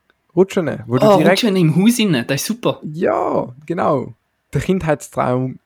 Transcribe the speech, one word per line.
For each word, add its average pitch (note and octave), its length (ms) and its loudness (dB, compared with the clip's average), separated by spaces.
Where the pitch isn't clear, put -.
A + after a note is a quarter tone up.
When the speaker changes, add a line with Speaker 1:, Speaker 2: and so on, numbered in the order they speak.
Speaker 1:
Rutschen, F3 520 -2
wo A#2+ 120 0
du G#3 80 4
Speaker 2:
Oh, G3+ 100 8
Speaker 1:
direkt E3+ 260 2
Speaker 2:
Rutschen G3+ 140 0
im E3 200 2
Haus A3 220 4
innen, E3 280 0
das C3+ 160 -4
ist - 40 -8
super. - 360 -4
Speaker 1:
Ja, - 720 -4
genau. E3 480 -4
Der C#3 80 -4
Kindheitstraum C3 1040 -2